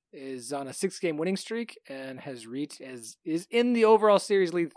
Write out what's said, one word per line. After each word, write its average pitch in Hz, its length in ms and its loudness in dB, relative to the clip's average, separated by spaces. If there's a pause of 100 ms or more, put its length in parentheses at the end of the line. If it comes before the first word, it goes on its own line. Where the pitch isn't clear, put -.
(120)
is 135 400 -12
on 139 160 -6
a 127 60 -12
six-game 175 440 -4
winning 185 200 -2
streak 226 400 -8 (100)
and 135 320 -12
has 120 280 -12
reached, 139 340 -8
is, 123 420 -14
is 165 280 -4
in 240 220 2
the 226 120 6
overall 214 320 8
series 185 360 2
lead 170 240 0